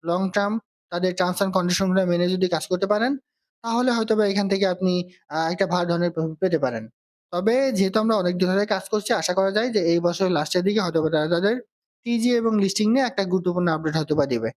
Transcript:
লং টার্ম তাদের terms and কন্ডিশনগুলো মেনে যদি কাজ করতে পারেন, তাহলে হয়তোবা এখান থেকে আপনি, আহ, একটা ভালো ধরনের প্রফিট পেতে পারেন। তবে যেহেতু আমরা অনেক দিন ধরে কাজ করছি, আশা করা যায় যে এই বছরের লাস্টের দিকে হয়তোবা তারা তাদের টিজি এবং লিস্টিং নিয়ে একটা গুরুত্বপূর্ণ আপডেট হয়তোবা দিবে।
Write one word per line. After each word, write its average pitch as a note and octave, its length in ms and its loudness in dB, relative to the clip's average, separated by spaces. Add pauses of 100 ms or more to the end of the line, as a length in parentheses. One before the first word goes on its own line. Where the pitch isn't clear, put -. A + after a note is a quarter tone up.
লং F3+ 260 0
টার্ম G3+ 280 0 (320)
তাদের F3+ 240 -2
terms F3+ 280 0
and F#3+ 100 0
কন্ডিশনগুলো F#3 540 0
মেনে F3 220 2
যদি F#3 200 0
কাজ F3 180 -2
করতে F#3 200 0
পারেন, A3 300 0 (460)
তাহলে A#3+ 280 0
হয়তোবা A3 360 2
এখান G3 220 0
থেকে G3 180 2
আপনি, F3+ 440 0 (180)
আহ, E3 240 -2
একটা F3+ 140 0
ভালো F3 220 0
ধরনের E3+ 220 2
প্রফিট D#3+ 280 -4
পেতে F3 200 0
পারেন। A#2+ 300 -2 (420)
তবে A#3 420 0
যেহেতু F#3+ 280 2
আমরা A3 160 2
অনেক F3+ 220 0
দিন F3+ 100 2
ধরে G3 180 0
কাজ F#3+ 220 -4
করছি, G#3+ 240 -2
আশা F3+ 220 -2
করা G3 160 2
যায় A3 200 0
যে A3 100 0
এই E3+ 200 2
বছরের F3 320 0
লাস্টের E3 320 0
দিকে G#3 160 0
হয়তোবা E3 300 0
তারা D#3 180 0
তাদের G3 320 0 (440)
টিজি A#3+ 300 0
এবং A3+ 260 2
লিস্টিং G#3 320 2
নিয়ে C4+ 120 4
একটা G#3 200 -2
গুরুত্বপূর্ণ F3+ 440 0
আপডেট D#3 280 -2
হয়তোবা D3+ 300 0
দিবে। A2+ 300 -2